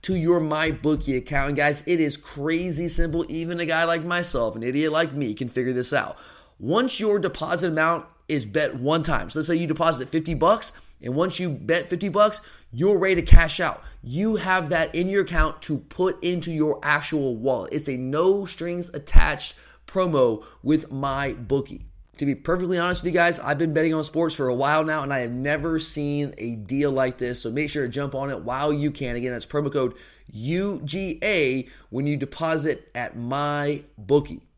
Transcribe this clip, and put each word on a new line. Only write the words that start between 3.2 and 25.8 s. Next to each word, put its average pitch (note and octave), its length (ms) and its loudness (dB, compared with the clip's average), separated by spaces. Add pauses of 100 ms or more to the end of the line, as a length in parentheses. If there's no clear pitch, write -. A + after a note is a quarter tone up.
Even E3 320 -6
a E3+ 60 -2
guy E3 180 2
like E3 200 0
myself, E3 520 -2
an A2+ 60 -8
idiot C#3+ 300 0
like D#3 200 0
me, C3 220 -4
can B2+ 140 -6
figure B2+ 240 -2
this B2 200 -2
out. - 260 -4 (400)
Once G#3+ 420 0
your G#3 180 2
deposit E3+ 500 -2
amount D#3+ 380 0 (220)
is C#3+ 180 -2
bet C#3 300 -2
one D3 260 0
time, B2 280 -2
so D3+ 80 -6
let's D3+ 100 -2
say E3+ 60 2
you E3 120 0
deposit D3+ 420 0
fifty D#3+ 260 -2
bucks, F3+ 380 2 (280)
and B2 140 -6
once F3 240 0
you F3+ 120 -2
bet E3 380 -2
fifty F#3 200 -4
bucks, G#3 320 2 (300)
you're F3+ 280 2
ready F#3+ 160 2
to F3 80 0
cash E3 380 10
out. E3 220 -2 (200)
You F#3 340 -2
have F#3 320 0
that D#3+ 260 0
in F3 140 0
your G3 140 0
account D#3+ 400 0
to D3+ 160 -4
put - 440 -2
into E3+ 280 -2
your D#3 320 0
actual D3 540 0
wallet. A#2 360 -2
It's D3 160 -4
a C3 80 -4
no E3 480 0
strings F3 460 -8
attached D3+ 640 6 (320)
promo C#3 580 2 (180)
with D#3 280 0
MyBookie. C3+ 960 -4 (340)
To C#3+ 80 -2
be C#3 80 0
perfectly F3+ 420 -2
honest F3 280 -2
with F3 80 -2
you F3 60 2
guys, E3+ 200 4
I've C#3+ 200 -4
been D#3+ 140 0
betting D#3+ 220 2
on D#3 80 -2
sports D#3 320 0
for C3+ 140 -2
a B2+ 60 0
while C#3+ 280 2
now, D#3 220 -2
and C#3 80 -4
I C3 80 -2
have A#2+ 100 -4
never D3 480 -2
seen C#3+ 580 -4